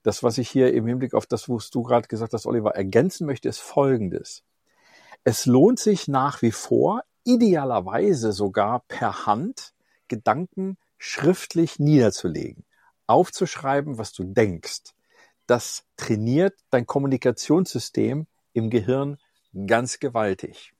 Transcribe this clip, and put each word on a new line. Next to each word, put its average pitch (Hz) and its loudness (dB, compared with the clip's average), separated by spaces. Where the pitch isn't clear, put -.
Das, - -2
was 120 0
ich 123 -4
hier 127 4
im 113 0
Hinblick 127 -4
auf 110 0
das, - -4
was 117 -6
du 120 -4
gerade 120 2
gesagt 110 -6
hast, 110 -6
Oliver, 110 0
ergänzen 113 0
möchte, 131 -6
ist 117 -6
Folgendes. 117 -2
Es - 0
lohnt 143 6
sich 208 0
nach 139 -2
wie 117 2
vor, 120 0
idealerweise 139 2
sogar 101 0
per - -6
Hand 131 -2
Gedanken 180 -4
schriftlich - -2
niederzulegen, 127 2
aufzuschreiben, 143 0
was 110 -10
du 98 -10
denkst. 95 -2
Das - -2
trainiert 123 0
dein 127 2
Kommunikationssystem 139 -2
im 113 -2
Gehirn 131 -2
ganz 117 0
gewaltig. 110 -6